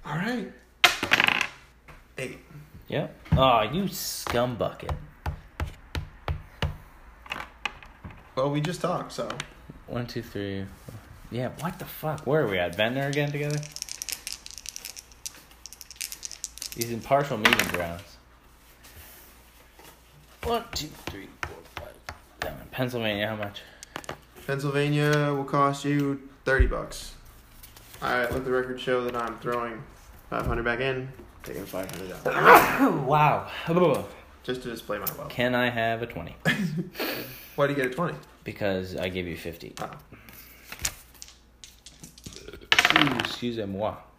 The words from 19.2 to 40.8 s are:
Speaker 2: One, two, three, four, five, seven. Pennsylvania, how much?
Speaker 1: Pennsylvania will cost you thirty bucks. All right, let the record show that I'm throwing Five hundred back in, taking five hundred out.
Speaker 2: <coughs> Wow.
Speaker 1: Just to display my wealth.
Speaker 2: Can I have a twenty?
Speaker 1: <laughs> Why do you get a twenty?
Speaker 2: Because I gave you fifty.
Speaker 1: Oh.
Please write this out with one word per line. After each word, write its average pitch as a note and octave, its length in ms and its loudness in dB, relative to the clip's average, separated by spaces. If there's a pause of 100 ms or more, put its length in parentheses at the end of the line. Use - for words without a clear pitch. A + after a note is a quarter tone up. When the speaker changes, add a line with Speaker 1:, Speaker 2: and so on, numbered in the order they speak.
Speaker 2:
One, A#3 180 0 (100)
two, D3 140 -6 (240)
three, - 180 -12 (140)
four, - 140 -10 (180)
five, - 200 -12 (480)
seven. D#2 280 -8
Pennsylvania, A2+ 560 0
how A2 100 -2
much? G#2 260 -8 (840)
Speaker 1:
Pennsylvania D3 880 2
will C3+ 100 0
cost C#3 400 2
you C#3+ 440 2 (160)
thirty C3 220 6
bucks. - 480 -6 (840)
All C3 100 0
right, B2 200 2
let C3 140 -2
the B2+ 80 0
record B2+ 260 0
show B2+ 260 2
that A#2+ 120 -2
I'm A2+ 220 -2
throwing A#2+ 440 -4 (480)
Five A#2 160 -2
hundred A#2 180 0
back A#2+ 160 2
in, C3 280 -2 (340)
taking D#2+ 220 -8
five F#2+ 260 -6
hundred F#2+ 220 -10 (140)
out. - 800 8
Speaker 2:
<coughs> - 20 -2
Wow. C#3+ 420 6 (920)
Speaker 1:
Just B2+ 200 -4
to B2 80 -8
display G#2 280 -6
my F#2+ 80 -4 (120)
wealth. - 120 -10
Speaker 2:
Can B2 240 2
I B2 160 4
have A2+ 320 0
a A#2 40 -4
twenty? - 340 -10
Speaker 1:
<laughs> - 1160 -4
Why C#3+ 100 4
do C#3+ 60 0
you C#3 40 0
get C3 100 2
a B2 80 -2
twenty? E3+ 200 -2 (300)
Speaker 2:
Because F#2+ 520 -2
I F2 120 -2
gave F2+ 180 -4
you E2 100 -6
fifty. - 440 -12
Speaker 1:
Oh. - 100 -8 (3000)